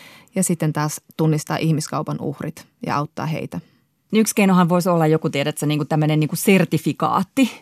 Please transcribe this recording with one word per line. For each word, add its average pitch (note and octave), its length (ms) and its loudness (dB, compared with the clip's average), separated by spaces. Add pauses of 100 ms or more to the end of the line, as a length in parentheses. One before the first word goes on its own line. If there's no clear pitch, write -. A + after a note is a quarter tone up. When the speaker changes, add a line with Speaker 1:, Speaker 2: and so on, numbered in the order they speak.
(360)
Speaker 1:
ja F#3+ 80 0
sitten D#3+ 300 -2
taas D3+ 280 -4 (160)
tunnistaa D#3 400 0
ihmiskaupan D3+ 640 -2
uhrit - 440 -10 (200)
ja - 100 -4
auttaa - 300 -6
heitä. D#3+ 340 -8 (540)
Speaker 2:
Yksi A3 220 2
keinohan F#3 340 4
voisi F3+ 200 2
olla E3 180 2
joku, D#3 220 2
tiedätkö, D3 360 -2
niinku D3+ 200 0
tämmönen D3+ 340 2
niinku D3+ 160 -2
sertifikaatti. - 1120 2 (160)